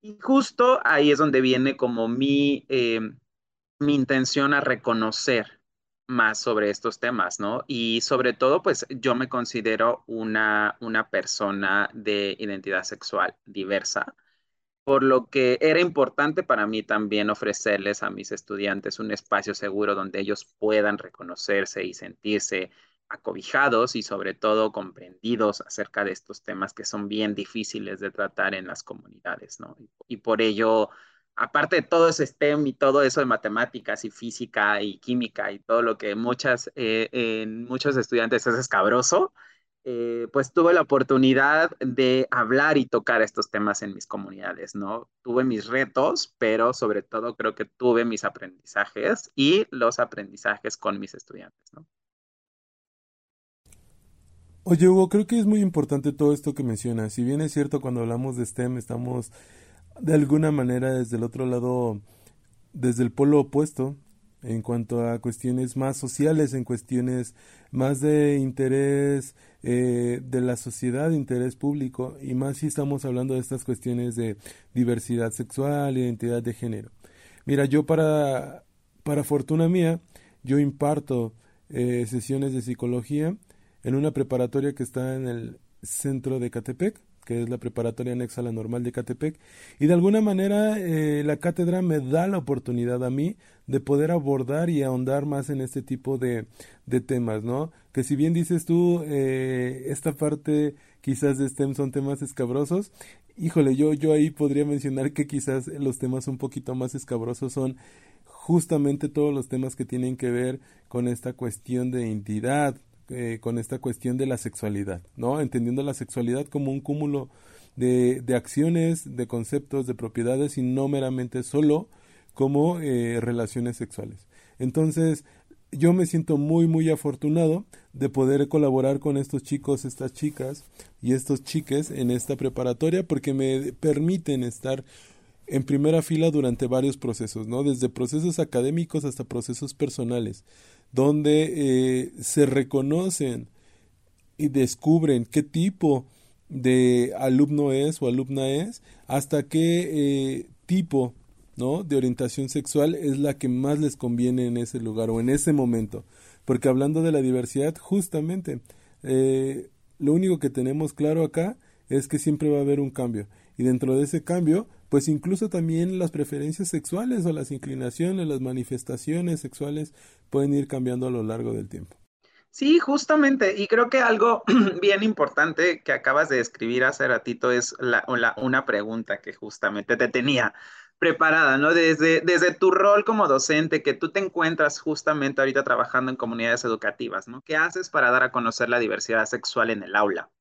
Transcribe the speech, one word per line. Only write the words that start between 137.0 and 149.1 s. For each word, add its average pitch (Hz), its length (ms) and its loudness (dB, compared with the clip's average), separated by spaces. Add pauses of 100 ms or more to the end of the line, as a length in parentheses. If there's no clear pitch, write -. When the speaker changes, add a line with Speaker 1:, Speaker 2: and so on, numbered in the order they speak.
Speaker 2:
¿no? 123 160 -4
Desde 127 260 0
procesos 151 500 -2
académicos 151 680 -2
hasta 131 180 -6
procesos 123 500 -8
personales, 120 720 -4 (460)
donde, 151 640 4
eh, 127 640 2
se 147 240 4
reconocen 139 1040 0 (880)
y 151 120 0
descubren 135 760 4
qué 151 180 0
tipo 160 640 0 (440)
de 127 680 4
alumno 143 540 2
es 143 300 0
o 139 60 0
alumna 135 420 -2
es, 170 340 -4 (240)
hasta 139 360 -2